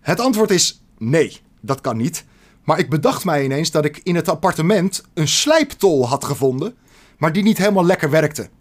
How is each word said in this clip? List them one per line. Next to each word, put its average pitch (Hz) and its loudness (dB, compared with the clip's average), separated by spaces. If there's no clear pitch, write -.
Het 220 -2
antwoord 220 2
is - 0
nee, 127 0
dat 131 -6
kan 120 -4
niet. 131 -4
Maar 156 0
ik 147 -2
bedacht 156 0
mij 147 0
ineens 139 -2
dat 156 0
ik 151 -4
in 180 -2
het 165 -2
appartement 175 0
een 156 -2
slijptol 202 2
had 131 -2
gevonden, 135 -2
maar 160 0
die 196 0
niet 214 4
helemaal 196 2
lekker 175 2
werkte. 147 0